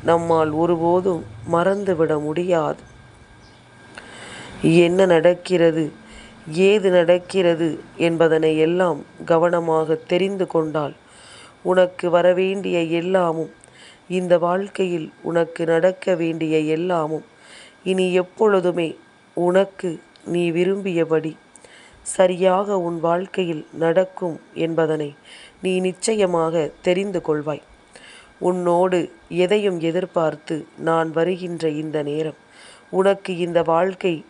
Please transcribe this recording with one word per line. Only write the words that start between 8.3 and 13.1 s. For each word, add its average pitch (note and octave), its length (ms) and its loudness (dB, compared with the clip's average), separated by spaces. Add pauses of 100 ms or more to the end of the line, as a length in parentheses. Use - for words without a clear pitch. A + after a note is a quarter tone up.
எல்லாம் E3+ 400 0 (260)
கவனமாக E3 800 0
தெரிந்து F#3 420 -2
கொண்டால் D#3 480 -4 (680)
உனக்கு F3+ 460 2
வரவேண்டிய F3+ 720 2 (140)
எல்லாமும், E3+ 600 -2 (560)